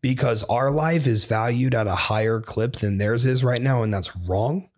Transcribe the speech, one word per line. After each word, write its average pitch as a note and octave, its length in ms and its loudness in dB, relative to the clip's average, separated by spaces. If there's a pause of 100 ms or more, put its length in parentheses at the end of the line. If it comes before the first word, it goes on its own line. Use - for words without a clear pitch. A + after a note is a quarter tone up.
Because B2+ 420 0
our C3 260 2
life D#3 360 2
is A2 180 2
valued A#2+ 500 0
at A2 140 2
a F#2 60 0
higher A2 460 0
clip A2+ 360 -4
than G2+ 220 0
theirs A2+ 280 0
is B2+ 160 2
right B2 200 0
now. C3 200 2
And G#2+ 100 0
that's F#2+ 240 -4
wrong. G#2 600 -2